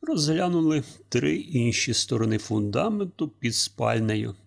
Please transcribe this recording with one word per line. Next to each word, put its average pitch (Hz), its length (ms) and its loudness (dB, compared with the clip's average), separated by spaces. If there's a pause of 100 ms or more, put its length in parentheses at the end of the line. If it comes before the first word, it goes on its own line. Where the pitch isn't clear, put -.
розглянули 165 800 2 (260)
три 143 260 2
інші 120 580 0
сторони 110 440 0
фундаменту 151 880 -2
під 120 280 -4
спальнею. 113 800 0 (120)